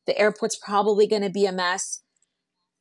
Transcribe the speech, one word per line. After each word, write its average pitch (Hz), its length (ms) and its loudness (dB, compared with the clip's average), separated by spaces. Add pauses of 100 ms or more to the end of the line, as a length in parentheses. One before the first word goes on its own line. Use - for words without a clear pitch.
the - 120 -2
airport's 214 380 0
probably 208 500 2
gonna 202 240 0
be 196 160 0
a 185 60 0
mess. 185 500 -4 (800)